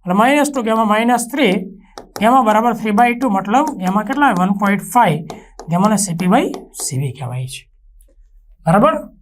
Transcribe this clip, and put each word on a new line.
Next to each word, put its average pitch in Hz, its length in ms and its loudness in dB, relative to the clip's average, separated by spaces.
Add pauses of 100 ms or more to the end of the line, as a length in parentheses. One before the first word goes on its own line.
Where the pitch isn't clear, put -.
એટલે 175 220 -4
માઇનસ 285 300 2
ટુ 269 160 -4
ગેમા 220 240 0
માઇનસ 233 400 0
થ્રી, 262 200 2 (680)
ગેમા 247 280 4
બરાબર 220 320 2
થ્રી 214 200 -2
બાય 240 180 2
ટુ, 254 180 0
મતલબ 202 300 0 (160)
ગેમા 196 260 -2
કેટલા 277 240 2
હોય? 180 80 -2
વન 196 220 0
પોઇન્ટ 202 200 0 (120)
ફાઈવ. 180 260 2 (500)
ગેમાને 196 260 2 (100)
સી 165 140 -6
પી 185 140 2
by 294 100 4 (420)
સી 127 160 -6
વી 135 180 -4
કહેવાય 127 340 -8
છે. - 80 -16 (1040)
બરાબર? 220 280 4 (280)